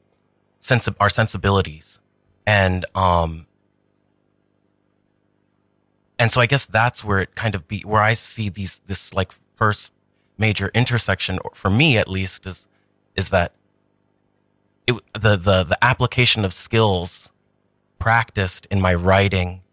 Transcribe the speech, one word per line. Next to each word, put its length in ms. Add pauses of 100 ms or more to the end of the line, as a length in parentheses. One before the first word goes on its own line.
(600)
sensi-, 380
our 100
sensibilities. 880 (460)
And, 400 (120)
um, 500 (2750)
and 120
so 100
I 60
guess 200
that's 380
where 160
it 160
kind 180
of 140
be, 140
where 200
I 120
see 340
these, 380
this, 280
like, 180 (220)
first 380 (440)
major 380
intersection, 680
or 100
for 160
me 260
at 120
least, 380
is, 200 (480)
is 140
that 240 (1300)
it, 100 (180)
the, 220
the, 260
the 200
application 640
of 80
skills 800 (680)
practiced 680
in 100
my 140
writing 680 (100)